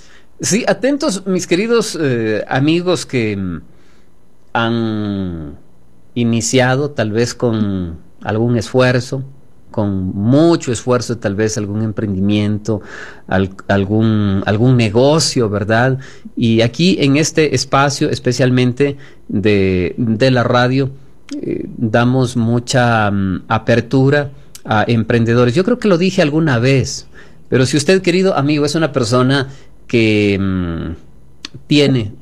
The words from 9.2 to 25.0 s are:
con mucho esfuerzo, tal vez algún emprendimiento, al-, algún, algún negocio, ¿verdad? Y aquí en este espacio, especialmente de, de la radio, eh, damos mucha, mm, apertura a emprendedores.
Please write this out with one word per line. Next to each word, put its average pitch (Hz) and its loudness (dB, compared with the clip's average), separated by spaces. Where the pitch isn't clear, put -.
con 98 -4
mucho 143 2
esfuerzo, 120 -2
tal 101 -4
vez 107 -2
algún 104 -4
emprendimiento, 104 -2
al-, 95 0
algún, 101 2
algún 117 2
negocio, 120 2
¿verdad? 110 0
Y 113 2
aquí 165 2
en 139 2
este 156 0
espacio, 139 0
especialmente 127 0
de, 95 2
de 120 0
la 120 2
radio, 123 2
eh, - -6
damos 120 0
mucha, 120 0
mm, 95 -2
apertura 131 0
a 107 2
emprendedores. 117 2